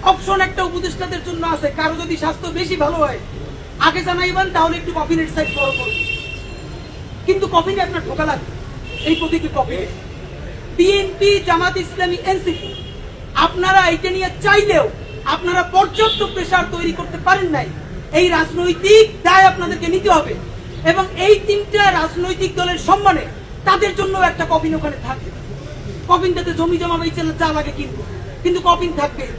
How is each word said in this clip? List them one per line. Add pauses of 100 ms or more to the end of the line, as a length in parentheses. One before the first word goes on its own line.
(120)
অপশন
একটা
উপদেষ্টাদের
জন্য (120)
আছে, (120)
কারো
যদি
স্বাস্থ্য (120)
বেশি
ভালো
হয় (680)
আগে
জানাইবেন,
তাহলে
একটু
কফিনের
সাইজ
বড়
করবে, (1300)
কিন্তু
কফিনে
আপনার
ঢোকা
লাগবে। (560)
এই
প্রতীকী
কফিনে (920)
বিএনপি, (180)
জামাত
ইসলামী, (140)
এনসিপি, (760)
আপনারা (140)
এটা
নিয়ে (160)
চাইলেও (480)
আপনারা (140)
পর্যাপ্ত (120)
প্রেশার
তৈরি
করতে (100)
পারেন
নাই। (520)
এই (100)
রাজনৈতিক (200)
দায়
আপনাদেরকে
নিতে
হবে (580)
এবং (200)
এই (120)
তিনটা (160)
রাজনৈতিক
দলের
সম্মানে (440)
তাদের
জন্য (140)
একটা
কফিন
ওখানে (100)
থাকবে। (800)
কফিনটাতে
জমি
জমা
বেচে (180)
যা
লাগে
কিনবো, (400)
কিন্তু
কফিন (100)
থাকবে। (140)